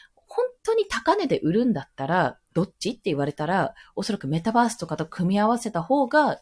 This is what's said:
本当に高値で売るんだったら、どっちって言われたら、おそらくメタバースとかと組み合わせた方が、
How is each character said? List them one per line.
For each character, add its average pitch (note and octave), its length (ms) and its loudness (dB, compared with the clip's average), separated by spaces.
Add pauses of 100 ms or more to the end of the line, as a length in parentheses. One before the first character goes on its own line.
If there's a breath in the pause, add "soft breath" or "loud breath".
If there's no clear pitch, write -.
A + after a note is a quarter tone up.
(260 loud breath)
本 - 180 -2 (180)
当 A4 120 0
に G#4+ 100 2
高 D#4+ 320 0
値 E4+ 100 0
で D#3 140 0
売 D#3+ 140 0
る A#3 100 2
ん A#3 80 2
だ C3+ 180 -4
っ - 60 -20
た C3+ 100 -4
ら、 D#3+ 320 0 (160)
ど D#3+ 100 2
っ - 140 -8
ち G#3 120 -4
っ - 40 -8
て - 100 -20
言 D#3+ 120 0
わ C#3+ 100 0
れ D3 60 -4
た D3+ 140 -6
ら、 F3 280 0 (200 loud breath)
お - 80 -6
そ G#3 100 -4
ら G3+ 60 -4
く - 80 -10
メ D#3 140 -2
タ A3 120 -2
バ A#3+ 120 4
ー A3+ 60 0
ス - 80 -8
と E3+ 80 -8
か D#3 100 -4
と D#3+ 100 -4
組 F3+ 240 -2
み G3+ 100 2
合 G#3+ 80 4
わ A#3 100 2
せ A#3 120 -6
た E3+ 120 -2
方 C4 260 2
が、 C#4 340 2